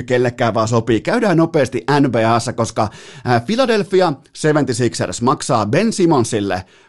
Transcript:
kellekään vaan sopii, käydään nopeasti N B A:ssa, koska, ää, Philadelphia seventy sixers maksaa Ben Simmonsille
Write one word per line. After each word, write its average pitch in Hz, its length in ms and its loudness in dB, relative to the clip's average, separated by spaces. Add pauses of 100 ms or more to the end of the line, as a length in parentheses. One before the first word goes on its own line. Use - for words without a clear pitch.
kellekään 123 480 0
vaan 113 140 0
sopii, 113 320 0
käydään 208 360 0
nopeasti 160 480 0 (160)
N 135 120 2
B - 20 0 (140)
A:ssa, 117 240 0
koska, 113 360 -2 (360)
ää, 120 160 2
Philadelphia 202 720 0 (240)
seventy 147 380 0
sixers 113 480 -4
maksaa 120 440 0
Ben 185 260 0
Simmonsille 107 720 0 (240)